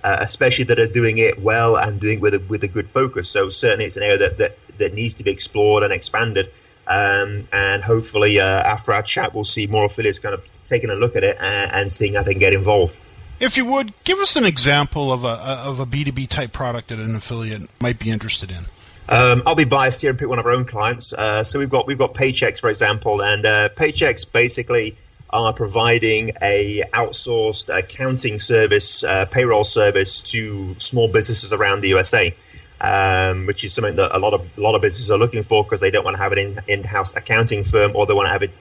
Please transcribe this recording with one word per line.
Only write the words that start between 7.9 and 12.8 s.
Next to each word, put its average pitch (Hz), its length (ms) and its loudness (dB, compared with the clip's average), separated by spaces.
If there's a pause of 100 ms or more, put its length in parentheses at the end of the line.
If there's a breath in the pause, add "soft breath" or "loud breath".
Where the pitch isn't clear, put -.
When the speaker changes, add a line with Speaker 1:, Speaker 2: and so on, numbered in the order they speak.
Speaker 1:
uh, 95 40 4
after 98 480 0
our 104 100 0
chat, - 320 -4
we'll 107 100 -4
see 104 240 -2
more 107 160 2
affiliates 104 340 -2
kind 104 160 -6
of 95 100 -12 (220)
taking 117 240 0
a 98 40 -2
look 113 220 0
at 98 80 2
it 101 160 2
and, 101 320 -2
and 98 200 -2
seeing 101 220 0
how 101 80 0
they 98 100 0
can 95 80 -2
get 95 120 6
involved. 95 440 2 (440)